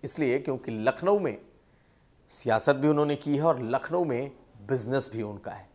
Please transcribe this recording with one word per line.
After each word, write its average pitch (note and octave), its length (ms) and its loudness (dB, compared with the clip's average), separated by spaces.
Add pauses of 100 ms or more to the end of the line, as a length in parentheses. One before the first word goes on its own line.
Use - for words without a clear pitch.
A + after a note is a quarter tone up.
इसलिए C3 340 0
क्योंकि C3 320 -4
लखनऊ C3 480 2
में C#3+ 200 -2 (920)
सियासत A#2 460 2
भी C#3 120 2
उन्होंने D3 280 4
की C#3+ 200 0
है D3 60 0
और D3+ 200 2
लखनऊ C3+ 420 -2
में C3+ 280 -4 (340)
बिजनेस B2+ 460 -2
भी A2 100 -6
उनका G2+ 280 -10
है। G2+ 240 -14